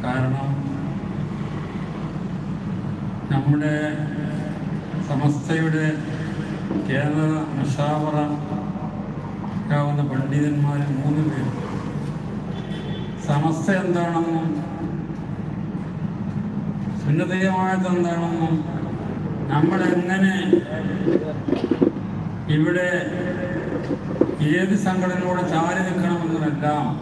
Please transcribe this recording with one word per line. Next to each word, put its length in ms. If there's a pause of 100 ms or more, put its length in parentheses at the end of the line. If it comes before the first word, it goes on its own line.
കാരണം 460 (2750)
നമ്മുടെ 420 (1300)
സമസ്തയുടെ 760 (1040)
കേന്ദ്ര 400 (300)
മുഷാവറ 580 (1600)
ആവുന്ന 340
പണ്ഡിതന്മാർ 680 (180)
മൂന്ന് 300
പേർ 180 (1800)
സമസ്ത 380 (160)
എന്താണെന്നും 680 (2500)
സുന്നത്ത് 420
ജമാഅത്ത് 500
എന്താണെന്നും 580 (1000)
നമ്മളെങ്ങനെ 840 (2250)
ഇവിടെ 320 (1600)
ഏത് 200 (120)
സംഘടനയോട് 560 (100)
ചാരി 340
നിൽക്കണമെന്നുമെല്ലാം 1000 (160)